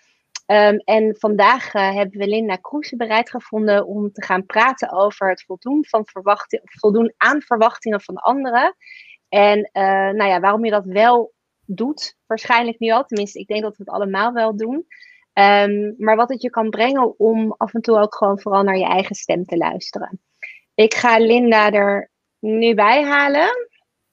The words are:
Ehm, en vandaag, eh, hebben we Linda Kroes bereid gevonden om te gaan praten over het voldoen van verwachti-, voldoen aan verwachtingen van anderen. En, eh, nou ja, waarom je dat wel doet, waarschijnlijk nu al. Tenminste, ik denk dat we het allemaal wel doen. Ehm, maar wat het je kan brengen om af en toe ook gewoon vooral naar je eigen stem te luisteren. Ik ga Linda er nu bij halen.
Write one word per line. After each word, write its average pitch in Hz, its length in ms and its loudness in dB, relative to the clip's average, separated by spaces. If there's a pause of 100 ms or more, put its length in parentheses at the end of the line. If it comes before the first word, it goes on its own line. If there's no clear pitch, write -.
(460)
Ehm, 208 300 4
en 220 420 0
vandaag, 214 560 2
eh, 196 200 0
hebben 202 240 -4
we 202 80 -4
Linda 208 300 -2
Kroes - 400 -10
bereid 233 340 -2
gevonden 214 560 -2
om 208 260 -6
te 208 120 -18
gaan 185 220 -2
praten 240 440 -2
over 196 380 0
het 185 160 -4
voldoen 269 400 -4
van 220 220 -4
verwachti-, - 580 -4
voldoen 214 520 0
aan 277 260 0
verwachtingen 220 580 -2
van - 160 -16
anderen. 262 600 -2 (520)
En, 208 440 2
eh, 196 120 -2
nou 196 400 0
ja, 185 160 2
waarom 208 240 0
je 220 60 -2
dat 208 140 0
wel 220 480 2 (340)
doet, 233 500 -8 (100)
waarschijnlijk 233 520 -2
nu 226 120 -2
al. 240 140 2
Tenminste, 208 340 -6
ik 202 80 -14
denk 214 160 -4
dat 208 140 -8
we 208 80 -18
het - 100 -12
allemaal 196 380 -2
wel 220 240 -2
doen. 240 300 -6 (460)
Ehm, 202 680 2
maar 220 180 2
wat 240 120 2
het 247 140 -8
je 247 80 -4
kan 220 200 -4
brengen 240 480 -2
om 220 380 0
af - 180 -4
en 233 60 -6
toe 226 180 2
ook 208 160 0
gewoon 202 260 -2
vooral 196 220 0
naar 196 140 0
je 185 100 -2
eigen 190 280 -2
stem 175 300 -4
te 170 120 -6
luisteren. 175 640 -6 (540)
Ik 220 200 4
ga 233 240 4
Linda 226 520 4
er 202 400 0 (280)
nu 226 360 0
bij 220 300 4
halen. 285 640 0 (440)